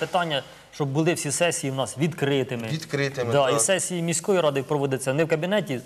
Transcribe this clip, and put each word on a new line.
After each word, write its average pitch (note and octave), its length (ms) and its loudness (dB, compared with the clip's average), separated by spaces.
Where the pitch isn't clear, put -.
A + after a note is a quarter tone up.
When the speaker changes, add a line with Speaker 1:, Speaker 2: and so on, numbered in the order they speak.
Speaker 1:
питання, D#3+ 420 0
щоб C#3+ 160 -2
були D#3+ 260 2
всі D3 160 -4
сесії D#3 400 0
в C3 40 -4
нас B2+ 240 -2
відкритими. C3+ 680 0
Speaker 2:
Відкритими, C#3 640 -2
Speaker 1:
Да, C#3 140 4
Speaker 2:
так. B2 100 2
Speaker 1:
і - 40 2
сесії F3+ 420 0
міської E3+ 380 2
ради C#3 220 2
проводяться C3+ 520 0
не D#3+ 100 4
в D3+ 40 0
кабінеті D#3+ 580 0